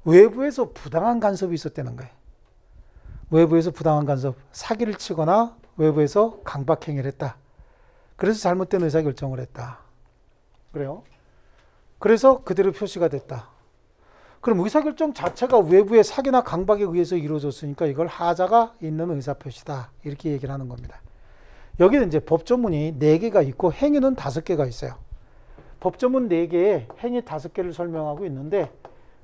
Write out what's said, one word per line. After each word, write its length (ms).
외부에서 680
부당한 480
간섭이 340
있었다는 420
거예요. 140
외부에서 400
부당한 360
간섭, 280
사기를 440
치거나 600
외부에서 680
강박행위를 680
했다. 240
그래서 240
잘못된 420
의사결정을 580
했다. 400
그래요? 300
그래서 460
그대로 280
표시가 360
됐다. 460
그럼 160
의사결정 540
자체가 460
외부의 440
사기나 380
강박에 400
의해서 340
이루어졌으니까 720
이걸 200
하자가 760
있는 280
의사표시다. 800
이렇게 300
얘기를 200
하는 160
겁니다. 320
여기는 280
이제 120
법조문이 800
네 180
개가 240
있고 320
행위는 440
다섯 280
개가 220
있어요. 300
법조문 480
네 180
개에 420
행위 260
다섯 300
개를 180
설명하고 540
있는데 440